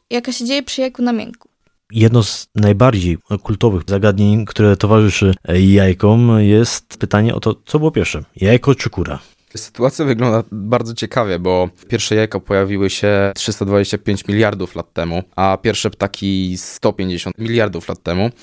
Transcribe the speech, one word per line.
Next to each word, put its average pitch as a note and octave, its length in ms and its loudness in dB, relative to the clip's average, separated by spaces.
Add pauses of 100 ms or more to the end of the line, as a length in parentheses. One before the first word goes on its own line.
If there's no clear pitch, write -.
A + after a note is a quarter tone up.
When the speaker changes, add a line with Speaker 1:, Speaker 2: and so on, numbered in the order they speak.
Speaker 1:
jaka A#3+ 220 -6
się A#3+ 140 -8
dzieje C#4 180 -2
przy - 180 -6
jajku C4 200 -6
na A#3+ 120 -2
miękku. - 360 -10 (420)
Speaker 2:
Jedno A2+ 320 4
z - 320 -10
najbardziej G#2 640 2 (260)
kultowych G2+ 440 0
zagadnień, G#2 580 2
które G2+ 320 2
towarzyszy G#2 560 4 (260)
jajkom, G2+ 800 4
jest G#2+ 580 2
pytanie G#2+ 380 0
o - 40 -6
to, A2 160 -2 (100)
co - 140 0
było D#3 120 0
pierwsze, E2 320 -4 (120)
jajko A#2+ 400 2
czy - 140 -4
kura? D2+ 300 -6 (360)
Speaker 3:
Sytuacja - 500 -4
wygląda A#2 460 0
bardzo A2 420 -4
ciekawie, G#2 460 -4
bo F2+ 300 0 (180)
pierwsze A2 280 -2
jajka G#2+ 240 -2
pojawiły G2 500 -2
się G2 460 0
trzysta - 300 -4
dwadzieścia G2+ 320 0
pięć G2+ 300 -6
miliardów G#2 480 -2
lat - 180 -12
temu, E2+ 300 -4 (120)
a F#2+ 260 0
pierwsze G#2+ 280 -2
ptaki F#2+ 680 -4
sto - 360 -4
pięćdziesiąt F#2 440 -8
miliardów A2 520 -4
lat - 140 -12
temu. F#2 260 -2 (140)